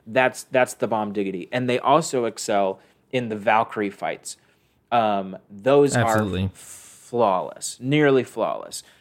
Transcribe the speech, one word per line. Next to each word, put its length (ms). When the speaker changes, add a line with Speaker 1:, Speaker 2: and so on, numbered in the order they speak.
Speaker 1:
That's, 380
that's 300
the 140
bomb 240
diggity. 400
And 160
they 100
also 460
excel 560
in 160
the 80
Valkyrie 540
fights. 480
Um, 460
those 440
Speaker 2:
Absolutely. 500
Speaker 1:
are 100
flawless, 1300
nearly 440
flawless. 580